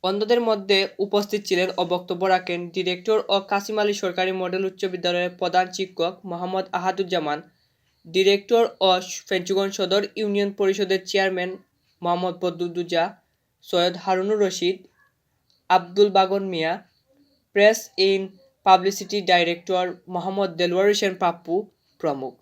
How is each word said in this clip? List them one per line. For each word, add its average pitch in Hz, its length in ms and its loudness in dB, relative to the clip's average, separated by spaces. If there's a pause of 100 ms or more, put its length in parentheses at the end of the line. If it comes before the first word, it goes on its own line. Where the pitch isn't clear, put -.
অন্যদের 208 380 0
মধ্যে 202 360 0 (280)
উপস্থিত 202 440 -2
ছিলেন 185 200 2 (100)
ও - 20 0 (120)
বক্তব্য 180 300 -4 (120)
রাখেন 180 240 -4 (160)
ডিরেক্টর 180 420 -2 (160)
ও - 20 2 (160)
কাসিম 202 280 -2
আলী 208 220 0
সরকারি 185 300 -2 (100)
মডেল 185 240 -4
উচ্চ 190 160 -6 (120)
বিদ্যালয়ের 175 460 -2
প্রধান 180 260 2 (100)
শিক্ষক 180 380 -4 (180)
মোহাম্মদ 185 340 -6 (120)
আহাদুজ্জামান, 175 640 -2 (680)
ডিরেক্টর 196 580 2 (220)
ও 190 40 6 (400)
ফেঞ্চুগঞ্জ 190 480 -2
সদর 190 240 0 (180)
ইউনিয়ন 202 300 0 (100)
পরিষদের 190 500 0
চেয়ারম্যান 185 420 0 (500)
মোহাম্মদ 175 400 -2
বদরুদ্দুজা, 175 640 -2 (600)
সৈয়দ 175 380 0
হারুনুর 196 420 0
রশিদ, 185 320 -2 (920)
আব্দুল 185 460 4
বাগন 196 360 4
মিয়া, 160 220 -2 (800)
press 214 240 8 (280)
in 196 140 2 (440)
publicity 190 540 4 (120)
director 175 520 2 (300)
মোহাম্মদ 190 360 -2 (100)
দেলোয়ার 180 300 2
হোসেন 202 320 0
পাপ্পু 170 340 -2 (440)
প্রমুখ। 135 420 -4